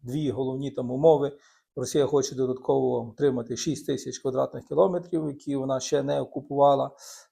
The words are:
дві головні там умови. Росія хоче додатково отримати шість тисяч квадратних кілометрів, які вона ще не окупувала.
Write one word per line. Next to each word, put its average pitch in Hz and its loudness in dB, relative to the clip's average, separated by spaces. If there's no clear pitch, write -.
дві 135 -4
головні 131 -4
там 127 -6
умови. 143 4
Росія 127 0
хоче 131 0
додатково 127 0
отримати 123 -2
шість - -4
тисяч 131 -6
квадратних 131 -4
кілометрів, 175 0
які 139 -6
вона 135 -2
ще 139 -2
не 143 -2
окупувала. 139 2